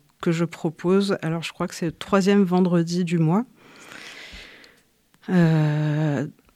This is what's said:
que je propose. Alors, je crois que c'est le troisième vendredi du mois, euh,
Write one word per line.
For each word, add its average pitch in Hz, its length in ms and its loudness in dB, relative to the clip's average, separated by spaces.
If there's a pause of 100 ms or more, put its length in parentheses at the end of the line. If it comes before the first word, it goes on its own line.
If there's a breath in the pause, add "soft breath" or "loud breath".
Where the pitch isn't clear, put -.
(200)
que 175 120 0
je 165 120 0
propose. 180 800 -2
Alors, 165 200 -4
je - 100 -10
crois 180 160 -6
que - 60 -12
c'est - 120 -6
le 151 60 -4
troisième 202 500 2
vendredi 175 600 2
du 170 140 -2
mois, 170 260 2 (1900 loud breath)
euh, 151 960 2 (300)